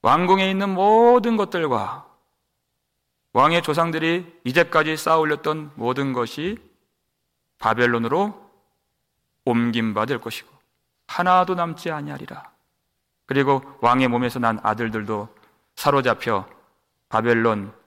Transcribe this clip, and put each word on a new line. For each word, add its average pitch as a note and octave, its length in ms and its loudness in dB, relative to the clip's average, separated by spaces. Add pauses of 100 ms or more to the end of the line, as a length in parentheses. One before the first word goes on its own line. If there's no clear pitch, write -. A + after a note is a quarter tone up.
왕궁에 F#3 460 2
있는 G3 200 -2
모든 A3+ 680 4
것들과 D#3+ 720 -4 (1300)
왕의 D#3+ 300 4
조상들이 E3 800 -2
이제까지 D#3 540 0
쌓아 D#3+ 200 2
올렸던 D3+ 580 -2
모든 B2+ 380 -2
것이 D3 440 -6 (1000)
바벨론으로 A#2+ 920 0 (920)
옮김받을 A#2 760 -2
것이고 - 300 -14 (580)
하나도 F3+ 480 0
남지 E3+ 360 -6
아니하리라. D3 580 -12 (760)
그리고 C3+ 360 2 (200)
왕의 B2+ 260 4
몸에서 A#2+ 320 -2
난 A2+ 240 0
아들들도 G#2+ 720 -4 (420)
사로잡혀 A#2+ 720 0 (600)
바벨론 A2+ 640 0 (140)